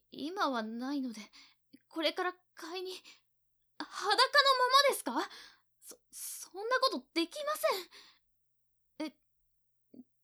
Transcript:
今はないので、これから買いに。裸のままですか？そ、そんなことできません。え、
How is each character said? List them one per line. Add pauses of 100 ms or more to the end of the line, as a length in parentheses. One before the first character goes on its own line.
(120)
今
は
な
い
の
で、 (680)
こ
れ
か
ら (220)
買
い
に。 (840)
裸
の
ま (180)
ま
で
す
か？ (560)
そ、 (140)
そ
ん
な
こ
と
で
き
ま (1500)
せ
ん。
え、 (1120)